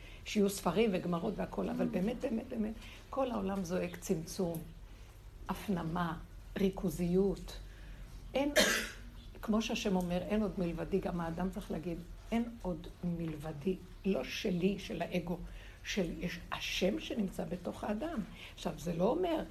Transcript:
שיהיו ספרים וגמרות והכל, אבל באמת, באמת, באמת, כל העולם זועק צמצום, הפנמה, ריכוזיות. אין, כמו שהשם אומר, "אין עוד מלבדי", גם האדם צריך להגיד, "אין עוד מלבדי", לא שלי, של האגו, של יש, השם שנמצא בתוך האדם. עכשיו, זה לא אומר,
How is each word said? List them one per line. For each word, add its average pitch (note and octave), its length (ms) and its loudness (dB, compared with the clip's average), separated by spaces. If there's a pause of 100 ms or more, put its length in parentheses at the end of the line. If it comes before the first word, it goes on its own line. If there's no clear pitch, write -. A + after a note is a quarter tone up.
(260)
שיהיו G3+ 240 4
ספרים G3 440 4
וגמרות F3 440 0
והכל, F#3 320 -2
אבל B3 160 2
באמת, G3 360 2
באמת, A3+ 280 0
באמת, A3+ 240 0 (360)
כל C4 220 0
העולם G3 320 0
זועק F3 320 0
צמצום, E3+ 600 0 (920)
הפנמה, E3+ 640 0 (440)
ריכוזיות. F#3+ 1000 4 (760)
אין, C#4+ 180 4 (920)
כמו A3 200 4
שהשם A3 340 2
אומר, F3+ 340 4
"אין G#3+ 120 4
עוד G3 160 2
מלבדי", E3+ 420 2
גם F3 220 0
האדם E3+ 280 0
צריך G3 220 -6
להגיד, E3+ 260 -2 (340)
"אין A#3 120 4 (180)
עוד E3+ 260 -2 (160)
מלבדי", E3 720 0 (300)
לא G3 180 4
שלי, F#3 560 2
של - 220 -4
האגו, F3 360 0 (460)
של F#3+ 220 2 (140)
יש, F3 200 -2 (120)
השם - 480 2
שנמצא G3+ 440 0
בתוך F3 400 -4
האדם. A3+ 360 0 (360)
עכשיו, - 220 -2
זה E3 160 -2
לא E3 100 4
אומר, E4+ 480 4